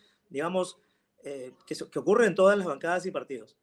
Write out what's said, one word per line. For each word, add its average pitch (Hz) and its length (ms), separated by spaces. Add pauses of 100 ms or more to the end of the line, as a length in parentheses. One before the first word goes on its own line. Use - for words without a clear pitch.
(300)
digamos, 180 480 (460)
eh, 135 280 (140)
que, 151 80 (160)
que - 80
ocurre 208 280
en 185 80
todas 196 220
las 190 100
bancadas 170 400
y 185 40
partidos. 123 520